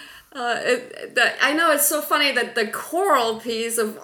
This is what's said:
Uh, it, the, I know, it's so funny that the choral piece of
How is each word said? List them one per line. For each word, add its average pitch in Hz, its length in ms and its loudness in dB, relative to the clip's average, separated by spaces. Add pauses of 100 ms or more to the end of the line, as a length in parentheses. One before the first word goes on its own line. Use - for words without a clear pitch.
(320)
Uh, 240 320 -2
it, - 500 -2
the, 233 180 2 (100)
I 277 120 2
know, 320 180 4
it's 285 140 2
so 302 160 0
funny 294 300 2
that 233 220 -2
the 226 120 0
choral 247 760 0
piece 233 380 -4
of 214 260 -2